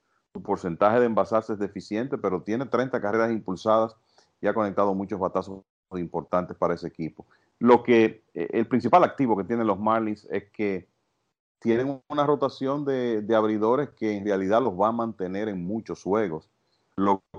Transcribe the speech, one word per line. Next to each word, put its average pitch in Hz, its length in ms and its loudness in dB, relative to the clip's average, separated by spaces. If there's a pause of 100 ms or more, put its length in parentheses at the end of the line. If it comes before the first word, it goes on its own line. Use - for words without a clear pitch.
(340)
su 185 100 -12
porcentaje 107 560 2
de 120 80 4
envasarse 110 460 0
es 98 60 -6
deficiente, 104 580 -6
pero 92 260 -2
tiene 120 240 -4
treinta 120 340 0
carreras 113 300 0
impulsadas 110 640 0 (440)
y - 60 -4
ha 104 80 2
conectado 101 400 0
muchos 98 260 -4
batazos 95 440 -4 (280)
importantes 87 640 -4
para 87 200 0
ese 85 120 -8
equipo. - 380 -10 (320)
Lo 120 240 6
que, 113 400 4 (140)
eh, 82 160 -4
el 113 160 0
principal 127 360 4
activo 120 320 2
que 95 100 -2
tienen 117 200 -2
los 98 140 0
Marlins 110 500 -2
es 98 220 -4
que 98 360 -4 (720)
tienen 127 480 0
una 147 160 0
rotación 139 600 0
de, 123 380 -2
de 110 120 2
abridores 110 540 2
que 107 260 -4
en 101 100 -6
realidad 98 360 2
los 117 180 0
va 104 100 4
a - 20 0
mantener 107 580 -6
en 90 160 -6
muchos 98 380 -8
juegos. 92 440 -2 (480)
Lo 98 280 2 (160)